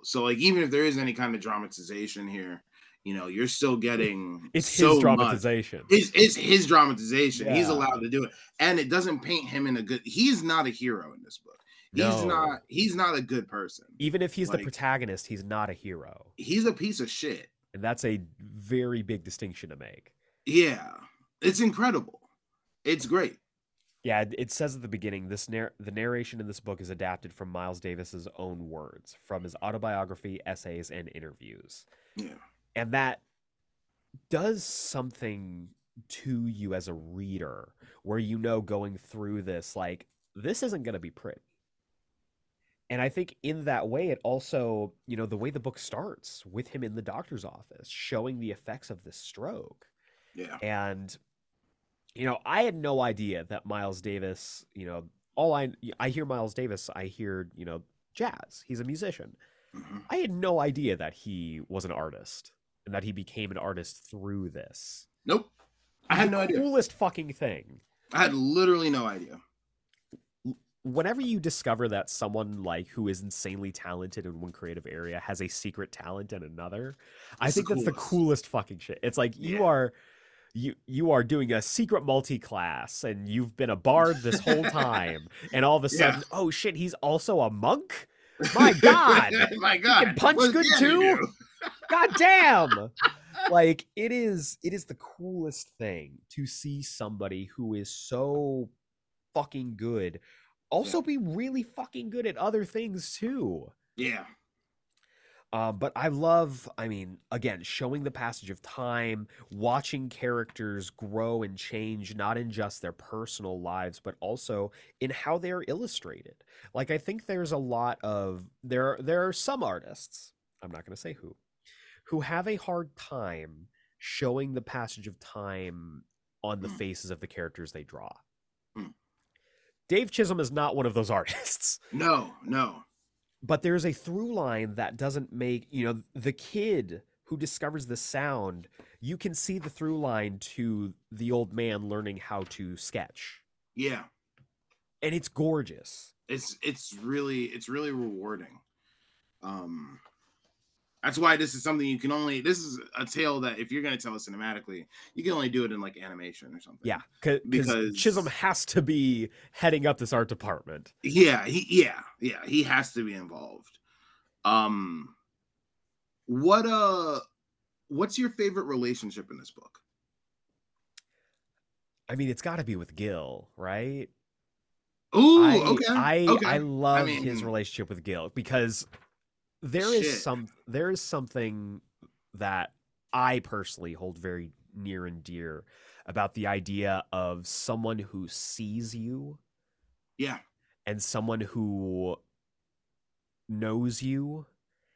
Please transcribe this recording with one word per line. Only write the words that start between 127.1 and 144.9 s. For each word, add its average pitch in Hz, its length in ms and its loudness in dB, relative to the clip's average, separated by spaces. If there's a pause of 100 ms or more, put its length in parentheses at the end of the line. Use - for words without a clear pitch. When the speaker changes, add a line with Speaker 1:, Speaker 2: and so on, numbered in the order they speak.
Speaker 2:
of 85 100 -8
the - 80 -10
characters 82 440 -10
they 76 120 -14
draw. - 260 -16 (640)
Speaker 1:
Hmm. 101 140 -12 (1000)
Speaker 2:
Dave 208 220 2
Chisholm 185 300 2
is 127 100 0
not 147 260 0
one 135 100 2
of 113 80 0
those 110 160 2
<laughs> 104 80 4
artists. - 600 -2 (140)
Speaker 1:
No, 147 400 2 (100)
no. 131 420 -2 (600)
Speaker 2:
But 151 180 0
there's 175 220 2
a 170 80 2
through 214 420 -6
line 113 420 -2
that 113 200 -4
doesn't 135 360 -4
make, 123 380 -2
you 127 160 -2
know, 117 140 -2 (140)
the 131 180 -2
kid 147 680 -2 (220)
who 160 120 -6
discovers 151 500 -6
the 120 100 -6
sound, 110 720 -4 (320)
you 147 160 -6
can 175 180 -6
see 190 240 -4
the 151 120 -8
through 156 280 -4
line 107 420 -2
to 104 520 -4 (180)
the 117 220 -4
old 117 200 0
man 107 360 -2
learning 104 300 -6
how 98 320 -8
to 90 260 -10
sketch. - 640 -12 (340)
Speaker 1:
Yeah. 127 300 -6 (960)